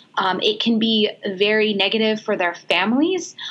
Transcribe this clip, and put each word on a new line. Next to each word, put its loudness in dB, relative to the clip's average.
Um, -2
it 0
can 0
be 2
very 2
negative 0
for -2
their -2
families. 0